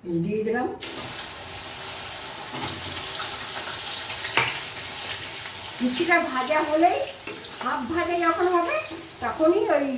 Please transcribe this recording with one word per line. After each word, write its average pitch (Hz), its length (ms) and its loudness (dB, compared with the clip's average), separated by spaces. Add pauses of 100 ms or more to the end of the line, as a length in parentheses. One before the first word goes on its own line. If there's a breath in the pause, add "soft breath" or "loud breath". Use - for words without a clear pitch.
(100)
এই 170 140 2
দিয়ে 214 220 0
দিলাম। 240 220 2 (4000)
কিছুটা 339 380 4 (140)
ভাজা 269 280 2 (100)
হলেই, 330 300 6 (640)
হাফ 269 180 0 (120)
ভাজা 339 320 0
যখন 339 220 4 (100)
হবে, 339 200 4 (460)
তখনই 320 400 6 (120)
ওই 285 120 4 (120)